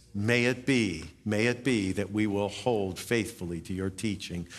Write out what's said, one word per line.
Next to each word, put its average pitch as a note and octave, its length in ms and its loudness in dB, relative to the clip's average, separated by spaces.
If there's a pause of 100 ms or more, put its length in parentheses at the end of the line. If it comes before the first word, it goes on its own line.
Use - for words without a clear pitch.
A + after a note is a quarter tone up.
(180)
May A#2+ 280 4
it B2+ 200 0
be, G2+ 380 2 (200)
may G#2+ 220 2
it A#2+ 160 0
be G#2+ 300 2
that F#2+ 180 -2
we G#2+ 160 2
will G2+ 220 0
hold G2+ 500 -2
faithfully F2+ 640 -2
to F2+ 120 -8
your F#2+ 160 -2
teaching, F#2+ 600 -6 (100)